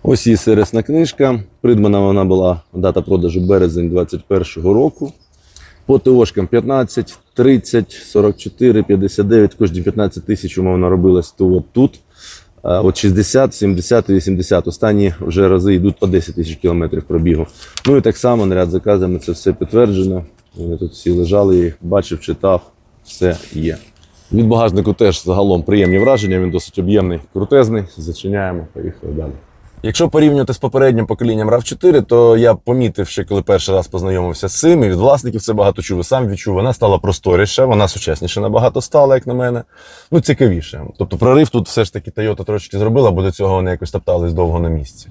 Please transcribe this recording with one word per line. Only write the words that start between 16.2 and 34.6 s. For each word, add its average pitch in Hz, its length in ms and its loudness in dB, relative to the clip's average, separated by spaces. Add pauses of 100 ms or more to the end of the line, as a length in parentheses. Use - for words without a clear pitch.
тисяч 80 200 -6
кілометрів 82 480 -2
пробігу. 80 440 0 (380)
Ну 139 120 4
і 117 40 4
так 110 160 0
само 117 280 0
наряд 90 200 0
за 82 60 -6
заказами, 92 480 0
це - 120 -8
все 90 220 -4
підтверджено. 95 720 0 (300)
Вони 85 220 -8
тут 82 140 -8
всі - 200 -6
лежали, 92 460 2
я 87 60 2
їх 82 180 -4
бачив, 87 380 -2
читав, 90 420 -2 (440)
все 87 320 -2 (160)
є. 80 240 -6 (540)
Від 113 160 2
багажнику 104 460 0
теж 98 300 0
загалом 92 400 0
приємні 95 360 2
враження, 104 400 0
він 90 120 -2
досить - 280 -6
об'ємний, 92 400 0 (140)
крутезний. 110 500 0 (140)
Зачиняємо, 90 760 -8
поїхали 80 400 -12
далі. 76 180 -8 (520)
Якщо 160 260 -2
порівнювати 143 440 2
з - 40 -6
попереднім 131 480 2
поколінням 110 440 -2
рав 113 140 0
чотири, 151 380 2
то 117 360 4
я 113 180 4
помітив 117 520 -2
ще, - 160 -6
коли 98 180 -2
перший 95 340 0
раз 87 120 0
познайомився 92 600 -4
з - 120 -6
цим, 160 240 2